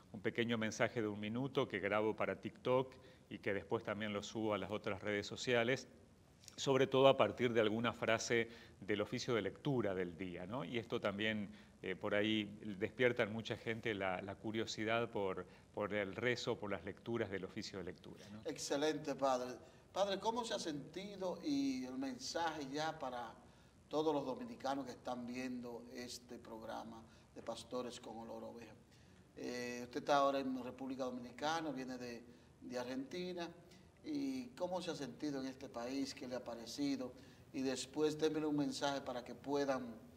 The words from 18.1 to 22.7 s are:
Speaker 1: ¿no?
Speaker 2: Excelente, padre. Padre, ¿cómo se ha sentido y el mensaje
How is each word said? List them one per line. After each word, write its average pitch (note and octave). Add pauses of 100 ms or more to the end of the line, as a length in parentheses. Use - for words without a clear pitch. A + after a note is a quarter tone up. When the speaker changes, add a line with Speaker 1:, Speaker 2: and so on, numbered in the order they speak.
Speaker 1:
¿no? -
Speaker 2:
Excelente, C#3+
padre. B2+ (360)
Padre, F#3+
¿cómo A3+
se A3
ha G3+
sentido F#3
y C#3
el B2+
mensaje D3